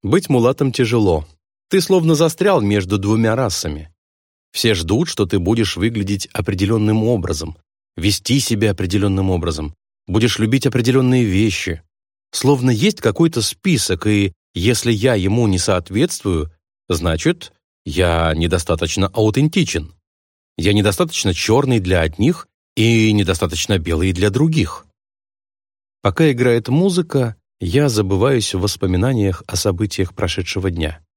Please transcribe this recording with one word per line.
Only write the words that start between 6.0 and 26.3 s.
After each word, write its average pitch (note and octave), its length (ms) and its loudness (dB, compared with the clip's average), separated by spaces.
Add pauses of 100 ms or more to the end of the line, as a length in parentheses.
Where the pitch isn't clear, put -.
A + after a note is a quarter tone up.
определенным G#2+ 720 0
образом, E2 520 -4 (400)
вести G#2 440 -2
себя G#2+ 320 0
определенным F#2+ 580 0
образом, D#2+ 440 -4 (340)
будешь A2 320 0
любить A#2 260 0
определенные B2+ 580 2
вещи. F#2+ 580 -2 (500)
Словно C3 380 2
есть - 300 0
какой-то B2+ 420 0
список, - 640 -2
и G2+ 260 0 (220)
если A2+ 360 0
я A#2 240 0
ему G#2 320 0
не F#2+ 120 0
соответствую, F#2 920 -2 (380)
значит, E2+ 640 -2 (320)
я E2 520 0
недостаточно E2+ 720 -2
аутентичен. A2+ 880 0 (600)
Я F2+ 160 2
недостаточно G2+ 600 0
черный A#2+ 480 2
для F2+ 200 2
одних G2 460 0 (300)
и A2 360 4
недостаточно F#2 680 0
белый E2+ 340 0
для F#2 180 2
других. D3 560 0 (1160)
Пока D3 280 2